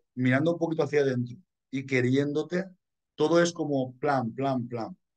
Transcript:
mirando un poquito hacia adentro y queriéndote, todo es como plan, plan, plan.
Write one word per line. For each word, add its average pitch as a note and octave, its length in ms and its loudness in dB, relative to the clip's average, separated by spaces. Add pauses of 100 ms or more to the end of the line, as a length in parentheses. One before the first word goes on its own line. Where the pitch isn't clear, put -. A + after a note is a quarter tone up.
(140)
mirando C3 380 2
un E3+ 60 -2
poquito E3 240 -2
hacia D3 180 2
adentro B2 360 0 (340)
y C3+ 160 -6
queriéndote, C#3+ 800 0 (480)
todo E3 280 4
es E3+ 100 2
como C#3 460 -4
plan, C3 340 0
plan, B2+ 360 -2
plan. A#2+ 280 -8 (200)